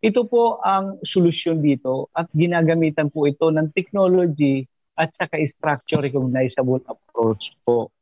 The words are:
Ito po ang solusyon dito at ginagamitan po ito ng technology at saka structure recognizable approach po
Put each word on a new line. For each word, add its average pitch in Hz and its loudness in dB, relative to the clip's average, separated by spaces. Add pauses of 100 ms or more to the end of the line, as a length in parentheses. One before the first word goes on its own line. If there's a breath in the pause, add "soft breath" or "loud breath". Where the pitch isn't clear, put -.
Ito 220 2
po 233 2
ang 196 -2
solusyon 165 0
dito 135 -2
at 170 -4
ginagamitan 165 2
po 143 0
ito 156 0
ng 156 0
technology 175 0 (320)
at 160 -2
saka 165 -6
structure 151 -4
recognizable 131 -2
approach - -4
po 120 -2